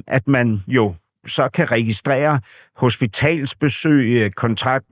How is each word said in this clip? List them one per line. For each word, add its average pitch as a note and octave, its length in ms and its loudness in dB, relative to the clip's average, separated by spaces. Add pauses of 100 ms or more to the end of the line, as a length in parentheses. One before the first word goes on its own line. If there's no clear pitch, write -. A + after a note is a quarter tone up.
at - 220 -2
man A#2+ 380 2
jo A2 280 0 (320)
så C3 220 -2
kan - 220 -2
registrere C3+ 680 0 (360)
hospitalsbesøg, C#3 1300 0 (160)
øh, G#2 80 0
kontakt A#2+ 600 -2